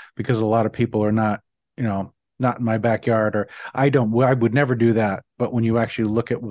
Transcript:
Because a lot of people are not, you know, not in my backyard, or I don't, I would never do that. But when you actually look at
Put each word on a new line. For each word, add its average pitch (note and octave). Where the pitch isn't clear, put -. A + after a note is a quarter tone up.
Because A#2
a A2
lot A2+
of A2
people A2+
are G#2+
not, A2
you C3
know, G2
not B2
in A#2+
my A2+
backyard, A2
or G2+
I C#3
don't, A#2
I C3
would A#2
never C3
do A2+
that. G#2
But B2
when A#2
you A2+
actually A2+
look A2+
at A#2